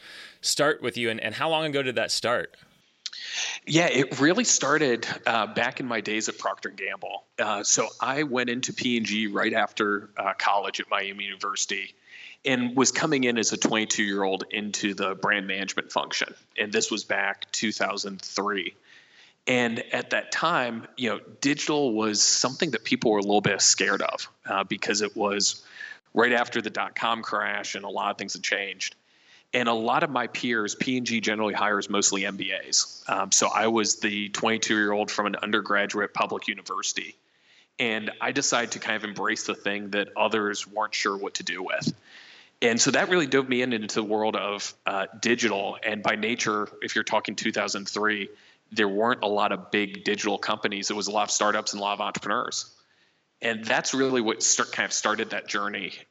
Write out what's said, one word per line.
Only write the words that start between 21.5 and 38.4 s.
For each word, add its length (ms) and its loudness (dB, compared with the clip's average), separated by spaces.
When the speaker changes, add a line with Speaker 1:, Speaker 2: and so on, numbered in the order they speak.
Speaker 2:
was 280 2
something 500 2
that 120 -2
people 280 2
were 80 4
a 40 2
little 180 4
bit 180 2
scared 440 4
of, 260 -4
uh, 180 0
because 380 -2
it 140 -2
was 480 0
right 180 6
after 300 2
the 80 -2
dot-com 540 -2
crash 500 -4
and 100 -8
a 60 -6
lot 220 -2
of 60 -4
things 160 -6
had 100 -8
changed. 520 -4
And 140 2
a 60 4
lot 300 2
of 60 0
my 180 -2
peers, 480 -2
P 220 0
and 80 -2
G 160 0
generally 340 0
hires 340 0
mostly 360 2
M 120 -4
B 160 -4
As. 540 -2
Um, 240 0
so 160 6
I 200 2
was 320 2
the 300 -2
twenty-two-year-old 840 2
from 140 0
an 100 -2
undergraduate 800 0
public 340 -2
university. 680 -6
And 320 -2
I 100 0
decided 400 0